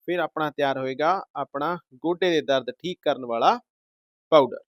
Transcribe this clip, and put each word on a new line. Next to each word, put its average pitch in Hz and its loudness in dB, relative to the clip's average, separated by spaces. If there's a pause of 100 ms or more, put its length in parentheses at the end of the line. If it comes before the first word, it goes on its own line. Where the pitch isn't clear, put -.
ਫਿਰ 175 -4
ਆਪਣਾ 156 -2
ਤਿਆਰ 139 -2
ਹੋਏਗਾ 139 0 (100)
ਆਪਣਾ 143 -4 (160)
ਗੋਡੇ 170 0
ਦੇ 160 2
ਦਰਦ 127 -2
ਠੀਕ - -10
ਕਰਨ 131 -2
ਵਾਲਾ 127 2 (720)
ਪਾਊਡਰ। 139 4